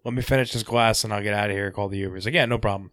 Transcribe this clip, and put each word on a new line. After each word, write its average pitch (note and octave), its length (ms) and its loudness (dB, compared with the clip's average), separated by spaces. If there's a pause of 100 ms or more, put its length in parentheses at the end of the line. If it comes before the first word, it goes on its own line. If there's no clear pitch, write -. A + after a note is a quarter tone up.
Let A#2+ 100 -4
me B2+ 80 -2
finish C3 300 2
this A#2 100 -2
glass, A2+ 400 4
and G#2+ 100 -6
I'll G#2 100 -2
get G#2 120 0
out G#2 160 2
of G2 60 -2
here G2+ 100 0
and F#2+ 80 -6
call G2+ 140 -2
the G2 100 -6
Uber." F#2+ 180 -4
He's F#2+ 100 -8
like, C3 80 0
"Yeah, D#3 120 4
no A#2 120 0
problem." G2 340 -2